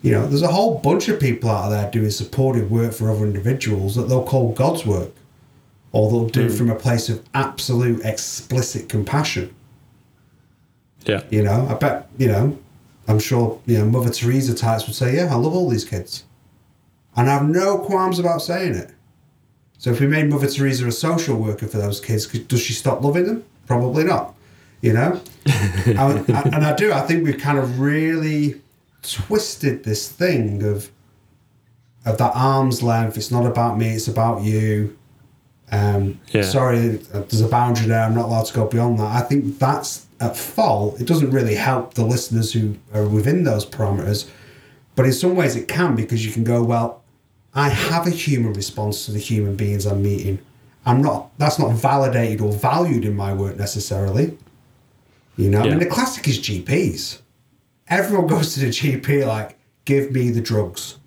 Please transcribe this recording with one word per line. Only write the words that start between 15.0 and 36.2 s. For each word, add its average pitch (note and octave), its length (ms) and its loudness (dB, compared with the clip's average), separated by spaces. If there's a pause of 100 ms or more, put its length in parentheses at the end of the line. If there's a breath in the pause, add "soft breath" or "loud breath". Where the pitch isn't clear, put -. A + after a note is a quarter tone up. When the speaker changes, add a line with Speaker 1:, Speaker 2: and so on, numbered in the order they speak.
Speaker 1:
"Yeah, F3 160 0
I B2 40 0
love D3+ 180 0
all F3+ 160 0
these A2+ 140 0
kids." - 400 -10 (920)
And B2 140 4
I C#3+ 40 4
have C#3+ 140 2
no F#3 300 2
qualms F#3 400 0
about E3+ 240 2
saying F3 320 -2
it. F2 160 -8 (880)
So - 120 -2
if A#2 100 2
we C#3 60 4
made D3+ 220 2
Mother C#3 200 2
Teresa C3 380 0
a A#2 60 -2
social E3 440 0
worker G#2+ 300 -4
for G#2+ 120 -4
those G2+ 220 -2
kids, G#2+ 260 -2
could, - 220 -8
does A#2+ 120 2
she - 120 -4
stop - 300 -2
loving D#3 240 2
them? A#3 180 -4 (220)
Probably B2+ 380 0
not, - 300 -2 (480 soft breath)
you A#2 100 4
know? D3+ 280 2 (260)
Speaker 2:
<laughs> G2 400 2
Speaker 1:
And, C3+ 420 2
and D3 380 2
I D3+ 100 2
do, G#3 160 2
I - 80 0
think E3 240 0
we've C#3 140 0
kind C#3 200 0
of B2+ 220 -2
really D3+ 800 0 (420)
twisted - 840 -4
this G#2+ 240 -4
thing A2+ 540 0
of, G#2 280 -2 (1120)
of A2+ 140 0
that - 160 2
arm's C3 480 2
length, A#2 340 0
it's A2 140 -6
not A#2+ 160 2
about A#2 320 0
me, A2+ 160 0
it's A2 140 -4
about A2+ 340 0
you. G#2+ 540 0 (760)
Um, G2+ 480 0 (120)